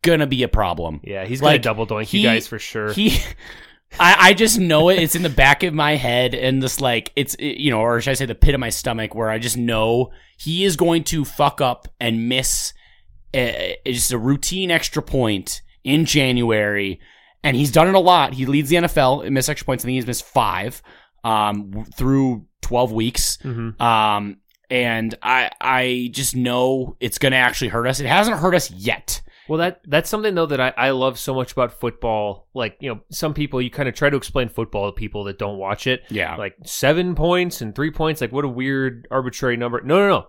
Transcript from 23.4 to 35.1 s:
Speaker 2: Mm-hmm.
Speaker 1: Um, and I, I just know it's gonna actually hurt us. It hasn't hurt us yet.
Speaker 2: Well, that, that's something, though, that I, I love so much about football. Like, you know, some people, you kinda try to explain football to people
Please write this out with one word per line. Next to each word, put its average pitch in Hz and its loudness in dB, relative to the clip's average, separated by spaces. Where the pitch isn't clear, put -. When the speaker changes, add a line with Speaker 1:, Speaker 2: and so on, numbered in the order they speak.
Speaker 2:
Mm-hmm. 117 -6
Speaker 1:
Um, 107 2
and 113 0
I, 123 2
I 127 0
just 131 -4
know 127 0
it's 120 -4
gonna 131 2
actually 123 2
hurt 117 -2
us. 135 -2
It 135 -6
hasn't 202 4
hurt 175 2
us - 0
yet. 98 -6
Speaker 2:
Well, 156 -2
that, 180 -2
that's 151 0
something, 214 -2
though, 165 2
that 143 -2
I, 127 0
I 127 2
love 131 0
so - -6
much 127 -4
about 120 -2
football. 110 -4
Like, 113 -6
you 131 -8
know, 104 -10
some 151 -4
people, 143 -4
you 123 -4
kinda 135 -4
try 143 2
to 143 0
explain 127 -4
football 110 -4
to 101 -4
people 104 -8